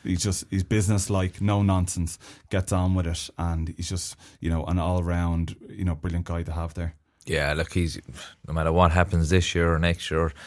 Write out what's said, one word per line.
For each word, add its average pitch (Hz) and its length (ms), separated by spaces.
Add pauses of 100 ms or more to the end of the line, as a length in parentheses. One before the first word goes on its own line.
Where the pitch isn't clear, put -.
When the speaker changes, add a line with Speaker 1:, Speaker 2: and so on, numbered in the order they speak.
Speaker 1:
he's 90 200
just, 98 280
he's 92 140
businesslike, 101 760
no 101 220
nonsense, 90 560 (320)
gets 92 220
on 92 240
with 87 100
it, 82 320
and 82 380
he's 82 120
just, - 280 (240)
you 82 100
know, 82 160
an 87 140
all 90 240
round, 85 500 (140)
you - 160
know, 87 100
brilliant 85 320
guy 85 160
to 80 100
have 85 220
there. 85 200 (320)
Speaker 2:
Yeah, 76 280
look, 82 180
he's, 85 280 (460)
no 73 80
matter 80 180
what 87 180
happens 85 400
this 90 240
year 85 180
or 80 60
next 85 320
year, 80 220 (140)